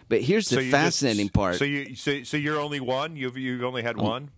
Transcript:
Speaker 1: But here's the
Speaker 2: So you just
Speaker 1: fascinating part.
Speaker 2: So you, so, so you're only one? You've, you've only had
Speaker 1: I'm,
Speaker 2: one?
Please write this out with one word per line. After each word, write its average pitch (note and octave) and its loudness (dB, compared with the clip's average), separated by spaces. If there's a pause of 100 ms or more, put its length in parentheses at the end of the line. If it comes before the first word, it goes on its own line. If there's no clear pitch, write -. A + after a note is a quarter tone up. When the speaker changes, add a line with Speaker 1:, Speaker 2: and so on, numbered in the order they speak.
Speaker 1:
But A2 4
here's F#3+ 2
the B2 2
Speaker 2:
So C3 4
you B2+ 0
just C#3+ 6
Speaker 1:
fascinating A#2+ 2
part. F#2 0
Speaker 2:
So C#3 2
you, C#3+ -4
so, C#3 -2
so D3+ -4
you're D3+ -2
only D3 -4
one? C3+ -2
You've, B2+ -4
you've B2+ -4
only B2+ -4
had A#2 -2
Speaker 1:
I'm, A2 2
Speaker 2:
one? C3 -4